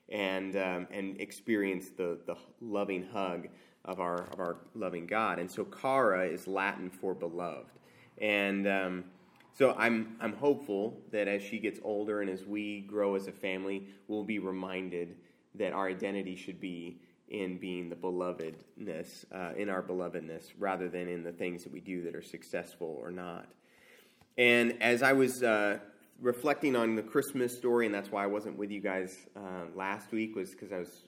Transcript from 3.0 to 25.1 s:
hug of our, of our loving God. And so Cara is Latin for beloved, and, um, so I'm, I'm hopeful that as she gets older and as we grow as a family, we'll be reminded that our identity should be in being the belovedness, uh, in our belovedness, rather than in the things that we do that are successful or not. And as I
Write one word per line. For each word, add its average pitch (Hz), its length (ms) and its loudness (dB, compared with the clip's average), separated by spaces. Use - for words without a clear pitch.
hug 92 380 -4
of 92 120 -6
our, 87 320 -2
of 85 80 -12
our 87 200 -2
loving 90 320 -4
God. 98 320 0
And 87 120 -4
so 104 140 -4
Cara 113 640 4
is 85 200 -4
Latin 95 440 -2
for 95 240 -4
beloved, 85 580 -6
and, 101 480 4
um, 92 360 0
so 127 240 6
I'm, 113 420 2
I'm 110 140 -4
hopeful 113 640 0
that 104 160 2
as 101 120 0
she 107 180 -6
gets 101 240 -2
older 104 380 -2
and 101 80 -2
as 92 160 -6
we 104 360 -6
grow 101 340 2
as 98 120 0
a 95 60 -10
family, 98 560 -4
we'll 107 180 -2
be 104 140 -2
reminded 92 800 -4
that 95 180 -2
our 95 160 0
identity 92 480 -4
should 90 240 -12
be 87 400 -8
in 92 280 -4
being 90 320 -6
the 85 60 -10
belovedness, 87 1300 -6
uh, 90 200 -6
in 101 140 -2
our 92 140 0
belovedness, 85 760 -6
rather 95 300 0
than 87 200 -4
in 87 140 -4
the 85 100 -6
things 87 300 -4
that - 100 -14
we 82 80 -10
do 90 220 -6
that 82 120 -6
are 82 80 -8
successful 85 800 -8
or 73 80 -10
not. 90 360 -8
And 120 420 10
as 120 220 6
I 135 120 8